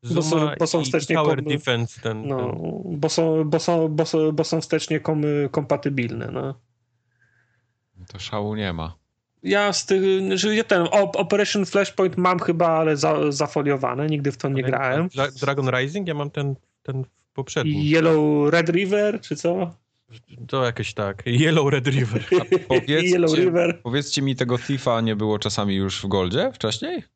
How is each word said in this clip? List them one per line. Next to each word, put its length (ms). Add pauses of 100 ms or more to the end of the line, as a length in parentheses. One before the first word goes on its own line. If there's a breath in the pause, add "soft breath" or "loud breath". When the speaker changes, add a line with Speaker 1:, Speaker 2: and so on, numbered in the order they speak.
Speaker 1:
Bo 180
są, 180
Speaker 2:
Zuma 200
Speaker 1:
bo 80
są 140
Speaker 2:
i 20
Speaker 1:
wstecznie 320
Speaker 2:
Tower 220
Speaker 1:
kom-, 160
Speaker 2:
Defense 480
ten, 260
Speaker 1:
no, 100
Speaker 2:
ten. 640
Speaker 1:
bo 100
są, 340
bo 160
są, 280
bo 180
są, 260
bo 120
są 180
wstecznie 380
kom-, 240 (280)
kompatybilne, 800
no. 220 (1600)
Speaker 3:
To 80
szału 360
nie 180
ma. 220 (480)
Speaker 1:
Ja 300
z 120
tych, 160 (360)
że 180
ja 80
ten 200
Op-, 340
Operation 480
Flashpoint 520
mam 220
chyba, 280
ale 300
za-, 340
zafoliowane, 760
nigdy 240
w 60
to 120
nie 140
Speaker 2:
Ale 80
Speaker 1:
grałem. 380
Speaker 2:
Dra-, 300
Dragon 300
Rising? 380
Ja 60
mam 160
ten, 260 (280)
ten 220 (280)
poprzedni. 560
Speaker 1:
Yellow 640
Red 160
River, 520
czy 140
co? 380 (720)
Speaker 2:
To 180
jakieś 280
tak. 320
Yellow 460
Red 160
River. 360 (180)
Speaker 3:
A 40 (120)
Speaker 1:
<laughs> 100
Speaker 3:
powiedzcie, 420
Speaker 1:
Yellow 260
River. 480
Speaker 3:
powiedzcie 380
mi, 140
tego 200
Thief'a 480
nie 120
było 240
czasami 360
już 260
w 60
Goldzie 460
wcześniej? 500 (120)